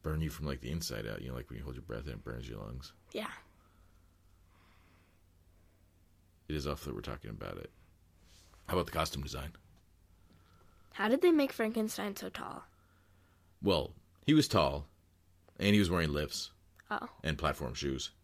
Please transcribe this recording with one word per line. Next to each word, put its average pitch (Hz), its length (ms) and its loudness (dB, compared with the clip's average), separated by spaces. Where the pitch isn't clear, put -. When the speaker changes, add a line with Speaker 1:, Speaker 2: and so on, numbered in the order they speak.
Speaker 1:
burn 78 180 -2
you 78 80 0
from, 78 160 -6
like, 69 160 -2
the 64 80 -8
inside 62 380 -4
out. 52 140 -8
You 62 80 -8
know, 62 60 -6
like, 62 140 -10
when 60 80 -10
you 62 60 -8
hold 65 140 -8
your 60 60 -14
breath 57 200 -8
and 65 120 -8
it - 80 -14
burns 60 240 -8
your 53 120 -10
lungs. 58 320 -10
Speaker 2:
Yeah. 311 180 -6
Speaker 1:
It 78 60 -2
is 69 120 -2
awful 71 240 -6
that 50 40 -6
we're 50 60 -6
talking - 280 -10
about 50 280 -10
it. 50 140 -14
How - 80 -2
about 87 100 4
the - 60 -10
costume 78 320 -2
design? 69 300 -8
Speaker 2:
How 214 140 0
did 269 140 6
they 359 100 10
make 285 220 6
Frankenstein 220 640 -2
so - 120 -8
tall? - 360 -10
Speaker 1:
Well, 82 320 4
he 143 80 6
was 151 160 8
tall, 73 380 4
and 101 160 6
he 104 60 8
was 90 100 6
wearing 82 220 2
lifts 73 400 -2
Speaker 2:
Oh. - 160 -4
Speaker 1:
and 76 140 0
platform 69 380 -2
shoes. 67 340 -4